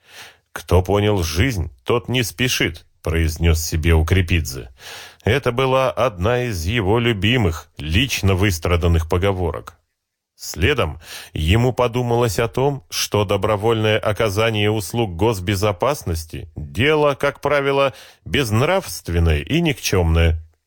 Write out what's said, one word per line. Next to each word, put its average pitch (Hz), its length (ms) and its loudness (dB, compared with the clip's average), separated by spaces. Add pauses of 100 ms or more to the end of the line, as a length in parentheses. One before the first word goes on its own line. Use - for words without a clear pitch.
(520)
«Кто - 300 2
понял 104 420 2
жизнь, 87 480 -2 (120)
тот 117 260 -2
не 123 140 0
спешит», - 600 -4 (160)
произнёс 82 600 0
себе 82 320 0
Укрепидзе. 80 760 0 (540)
Это 127 280 0
была 131 400 2
одна 117 520 0
из 95 220 -4
его 107 340 0
любимых, 110 800 0
лично 98 580 0
выстраданных 85 760 0
поговорок. 90 680 -2 (580)
Следом 92 680 -2 (320)
ему 113 400 2
подумалось 120 680 0
о 117 80 2
том, 131 420 -2
что - 360 0
добровольное 107 720 2
оказание 107 720 0
услуг 110 460 -2
госбезопасности — 98 1400 -2
дело, 139 600 0
как - 260 -4
правило, 139 520 0 (300)
безнравственное 104 1160 0
и 73 200 -2
никчёмное. 82 800 2 (260)